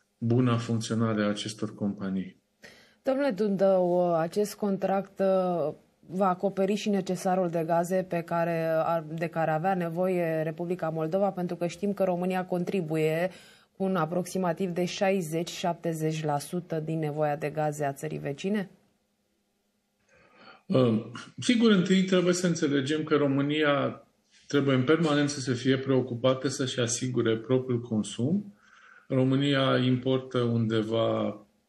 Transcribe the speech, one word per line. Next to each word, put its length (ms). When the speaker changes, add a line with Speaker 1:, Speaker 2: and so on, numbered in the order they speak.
Speaker 1:
buna 380
funcționare 680
a 60
acestor 460
companii. 600
Speaker 2:
Domnule 280
Dundău, 840
acest 400
contract, 640
uh, 540
va 220
acoperi 460
și 140
necesarul 640
de 160
gaze 420
pe 120
care 460
ar, 380
de 120
care 240
avea 240
nevoie 680
Republica 460
Moldova, 420
pentru 260
că 100
știm 260
că 120
România 400
contribuie 880
cu 80
un 120
aproximativ 720
de 140
șaizeci, 680
șaptezeci 720
la 140
sută 460
din 140
nevoia 380
de 120
gaze 360
a 80
țării 260
vecine? 520
Speaker 1:
Uh, 380
sigur, 320
întâi 320
trebuie 320
să 120
înțelegem 580
că 120
România 880
trebuie 280
în 100
permanență 560
să 120
fie 260
preocupată 720
să-și 320
asigure 560
propriul 440
consum. 760
România 680
importă 600
undeva 1000